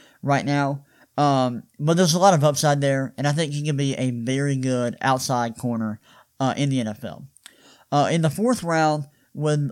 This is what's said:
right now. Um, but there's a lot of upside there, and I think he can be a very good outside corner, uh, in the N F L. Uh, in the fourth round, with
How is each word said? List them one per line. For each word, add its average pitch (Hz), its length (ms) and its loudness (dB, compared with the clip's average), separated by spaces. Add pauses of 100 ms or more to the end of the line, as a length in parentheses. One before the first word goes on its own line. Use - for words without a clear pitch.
(220)
right 139 220 0
now. 143 400 -2 (340)
Um, 131 460 2 (160)
but 156 160 2
there's 175 180 4
a 175 60 0
lot 190 140 8
of 147 100 2
upside 147 380 2
there, 135 340 0
and 139 100 -4
I 147 60 2
think 147 200 -2
he 147 120 -6
can 147 120 -2
be 139 180 -2
a 127 180 -2
very 131 420 -2
good 127 460 -2
outside 131 580 0
corner, 113 400 -4 (400)
uh, 131 180 0
in 139 120 0
the 135 100 0
N 113 100 -4
F 107 140 -10
L. 107 240 -14 (640)
Uh, 143 220 2
in 165 100 0
the 160 80 2
fourth 214 320 -2
round, 156 440 0 (260)
with 147 400 -2